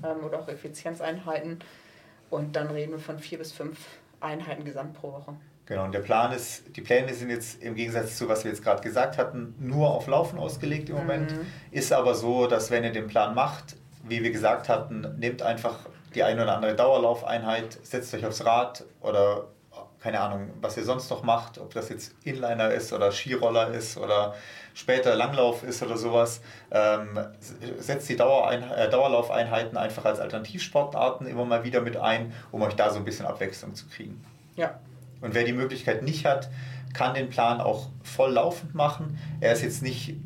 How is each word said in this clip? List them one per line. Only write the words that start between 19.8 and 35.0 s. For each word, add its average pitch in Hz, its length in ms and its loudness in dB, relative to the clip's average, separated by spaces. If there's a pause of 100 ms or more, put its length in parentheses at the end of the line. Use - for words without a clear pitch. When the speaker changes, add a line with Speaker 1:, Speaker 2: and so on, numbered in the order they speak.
Speaker 2:
keine 110 220 -2
Ahnung, 101 300 -2 (100)
was - 160 -2
ihr 120 60 -4
sonst 127 260 -2
noch - 140 -4
macht, 117 340 2
ob - 160 -14
das - 160 -6
jetzt - 240 -12 (100)
Inliner 117 480 0
ist 117 220 -2
oder 104 180 4
Skiroller 113 580 2
ist 113 280 -6
oder 104 380 2 (400)
später 127 400 4
Langlauf 123 480 2
ist 123 180 -6
oder 117 160 -2
sowas. 117 440 2 (300)
Ähm, 107 460 4 (220)
s-, - 160 -16 (320)
setzt 139 200 -2
die 123 80 -2
Dauerein-, 120 560 4
äh, 113 180 2
Dauerlaufeinheiten 117 880 2
einfach 110 280 -4
als 107 140 4
Alternativsportarten 127 1080 -2
immer 123 180 -4
mal 117 180 2
wieder 123 180 2
mit 117 160 -4
ein, 113 360 0 (180)
um 107 100 -4
euch 104 140 0
da 107 160 4
so 104 80 -4
ein 98 60 -4
bisschen - 200 -6
Abwechslung - 480 -6
zu - 140 -16
kriegen. - 360 -14 (320)
Speaker 1:
Ja. - 240 -2 (420)